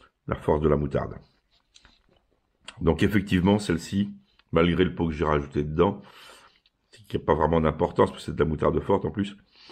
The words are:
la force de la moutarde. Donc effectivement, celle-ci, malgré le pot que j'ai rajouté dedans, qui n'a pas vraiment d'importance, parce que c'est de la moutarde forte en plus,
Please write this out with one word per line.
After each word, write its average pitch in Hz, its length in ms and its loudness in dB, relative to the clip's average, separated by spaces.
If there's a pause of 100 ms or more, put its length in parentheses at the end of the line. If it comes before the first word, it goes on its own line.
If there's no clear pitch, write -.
(260)
la 73 80 -4
force 76 260 -2
de 78 80 2
la 73 80 2
moutarde. 69 380 -4 (1700)
Donc 80 240 2
effectivement, 98 560 2
celle-ci, 101 520 -2 (400)
malgré 85 300 4
le 85 140 0
pot 85 100 -2
que 80 80 -2
j'ai 78 100 -2
rajouté 73 380 0
dedans, 85 400 0 (1040)
qui - 100 -6
n'a 78 60 -6
pas 80 120 0
vraiment 78 260 2
d'importance, 85 500 0
parce - 140 -16
que - 20 -20
c'est - 80 -6
de 78 80 0
la 76 60 0
moutarde 78 320 0
forte 190 240 0
en 80 80 -6
plus, 101 240 -6 (360)